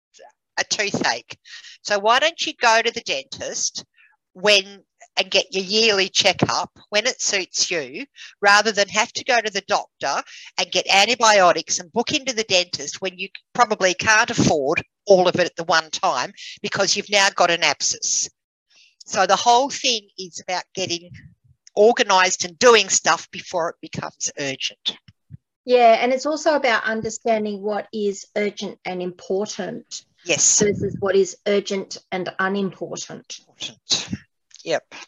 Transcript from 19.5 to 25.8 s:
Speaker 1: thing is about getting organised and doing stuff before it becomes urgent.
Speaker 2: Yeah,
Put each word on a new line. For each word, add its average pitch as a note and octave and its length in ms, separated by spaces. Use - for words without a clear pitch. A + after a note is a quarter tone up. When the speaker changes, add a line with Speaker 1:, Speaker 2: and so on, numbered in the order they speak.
Speaker 1:
thing A#3 400
is F#3 220
about F3+ 220
getting F3 360
organised G3+ 680
and F3 140
doing A3 300
stuff - 420
before E3+ 400
it - 100
becomes - 580
urgent. - 580
Speaker 2:
Yeah, A#3+ 360